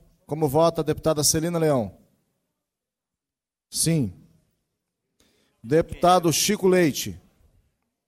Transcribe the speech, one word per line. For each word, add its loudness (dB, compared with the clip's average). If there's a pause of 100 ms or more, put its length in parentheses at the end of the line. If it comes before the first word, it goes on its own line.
(280)
Como -2
vota 2
a -4
deputada -2
Celina 0
Leão? -2 (1700)
Sim. -2 (1500)
Deputado 2
Chico 0
Leite. 0 (880)